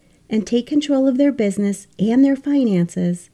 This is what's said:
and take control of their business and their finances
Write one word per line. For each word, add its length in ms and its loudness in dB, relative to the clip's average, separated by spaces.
and 160 -2
take 200 -2
control 400 0
of 120 0
their 140 2
business 560 -2
and 260 2
their 120 2
finances 960 -2